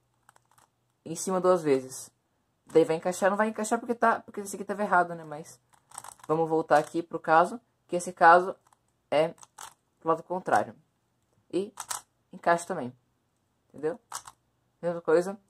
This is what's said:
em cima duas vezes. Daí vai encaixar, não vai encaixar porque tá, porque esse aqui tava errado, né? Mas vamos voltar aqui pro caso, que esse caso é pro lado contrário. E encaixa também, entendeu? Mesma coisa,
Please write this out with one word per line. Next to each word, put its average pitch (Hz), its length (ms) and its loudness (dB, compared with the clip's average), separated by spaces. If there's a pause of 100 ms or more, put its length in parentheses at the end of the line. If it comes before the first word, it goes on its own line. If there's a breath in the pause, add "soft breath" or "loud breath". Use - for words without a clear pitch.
(1040)
em 160 100 -12
cima 185 240 -4
duas 180 240 2
vezes. 135 480 -2 (560)
Daí 160 180 4
vai 160 100 0
encaixar, 180 340 -2
não 202 80 0
vai 214 120 0
encaixar 220 320 -6
porque 233 160 -6
tá, 226 240 0
porque - 220 -14
esse 196 120 -12
aqui 190 100 -12
tava 202 180 -8
errado, 180 340 2
né? 165 80 -18
Mas 156 340 -16 (680)
vamos 160 200 0
voltar 160 300 2
aqui 165 240 -2
pro 165 160 -12
caso, 170 420 4 (280)
que 175 80 -4
esse 180 160 -8
caso 180 420 6 (560)
é 156 240 0 (640)
pro 160 120 -4
lado 165 120 -2
contrário. 127 540 -2 (760)
E 196 220 -6 (580)
encaixa 170 320 0
também, 135 320 -10 (720)
entendeu? 151 300 -8 (840)
Mesma 170 200 -6
coisa, 175 360 2 (140)